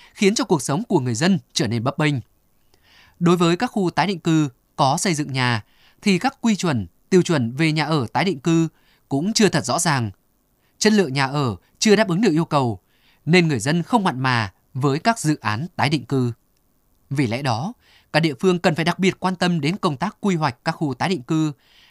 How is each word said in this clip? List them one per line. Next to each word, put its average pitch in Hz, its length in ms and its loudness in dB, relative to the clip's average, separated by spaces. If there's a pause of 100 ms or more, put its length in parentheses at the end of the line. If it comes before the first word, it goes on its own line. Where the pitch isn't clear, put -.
(140)
khiến 196 200 2
cho 285 100 -2
cuộc 156 180 0
sống 160 220 -2
của 170 160 0
người 123 140 -2
dân 165 240 2 (140)
trở 147 140 -2
nên 113 180 -2
bấp 139 140 -4
bênh. 151 160 0 (1040)
Đối 170 180 4
với 170 200 2
các 247 100 -2
khu 190 240 -2
tái 156 160 0
định 190 120 -4
cư 156 300 2 (280)
có 139 200 2
xây 170 180 -2
dựng 143 180 -6
nhà, 123 320 0 (380)
thì 190 160 2
các - 220 -4
quy 220 160 2
chuẩn, 127 300 -2 (240)
tiêu 180 120 6
chuẩn 127 300 0
về 156 200 0
nhà 156 120 0
ở 143 280 0
tái 135 120 0
định 180 160 -4
cư 165 280 2 (400)
cũng 160 240 -2
chưa 208 160 2
thật 147 160 -2
rõ 139 140 -2
ràng. 127 320 0 (680)
Chất 214 140 4
lượng 180 200 2
nhà 135 140 0
ở 131 300 -2 (220)
chưa 208 180 4
đáp 208 120 2
ứng 170 120 0
được 214 120 2
yêu 160 120 2
cầu, 127 360 -2 (440)
nên 170 240 4
người 131 120 0
dân 156 220 0
không 214 220 0
mặn 131 160 -2
mà 123 320 0 (220)
với 135 240 0
các 226 200 0
dự 151 220 0
án 110 260 -4 (100)
tái 120 120 0
định 143 160 -2
cư. 123 280 -2 (800)
Vì 139 160 0
lẽ 117 160 -4
đó, 139 300 -2 (400)
các 156 80 0
địa 160 200 0
phương 180 180 2
cần 180 160 0
phải 160 100 -2
đặc 170 140 -2
biệt 180 220 0
quan 185 160 -2
tâm 175 240 0
đến 156 160 -2
công 160 200 -2
tác - 240 -6
quy 196 140 -2
hoạch 156 300 -4
các 160 80 -2
khu 147 220 -4
tái 131 140 -2
định 170 140 -4
cư, 156 300 -2 (380)